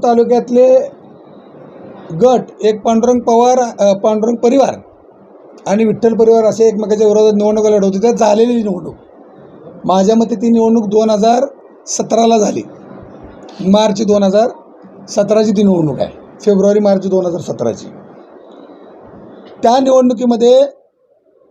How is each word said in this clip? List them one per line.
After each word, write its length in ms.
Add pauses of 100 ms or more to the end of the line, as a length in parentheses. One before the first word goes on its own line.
तालुक्यातले 640 (1500)
गट, 260 (200)
एक 200
पांडुरंग 400
पवार, 380
अ, 340
पांडुरंग 420
परिवार 380 (960)
आणि 180
विठ्ठल 280
परिवार 320
असे 220
एकमेकाच्या 400
विरोधात 260
निवडणुका 360
लढवत 160
होते. 160
त्यात 140
झालेली 400
निवडणूक, 380 (920)
माझ्या 300
मते 200
ती 140
निवडणूक 380
दोन 220
हजार 360 (420)
सतराला 500
झाली. 240 (1040)
मार्च 400
दोन 160
हजार 260 (600)
सतराची 420
ती 120
निवडणूक 360
आहे, 120 (300)
फेब्रुवारी 380
मार्च 300
दोन 160
हजार 160
सतराची. 460 (1800)
त्या 160
निवडणुकीमध्ये 800 (920)